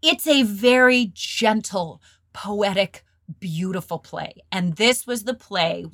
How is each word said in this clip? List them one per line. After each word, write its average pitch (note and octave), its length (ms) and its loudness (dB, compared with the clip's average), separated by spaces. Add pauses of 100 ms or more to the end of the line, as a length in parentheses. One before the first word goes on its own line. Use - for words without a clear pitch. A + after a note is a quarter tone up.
It's D#4 260 2
a C#4 160 4
very B3 680 4
gentle, G#3 880 -2 (320)
poetic, G3 720 -2 (360)
beautiful F3 600 -6
play. - 360 -12 (160)
And F3+ 240 -2
this A#3 320 2
was A#3+ 160 -6
the B3 100 -4
play F3 500 -4 (100)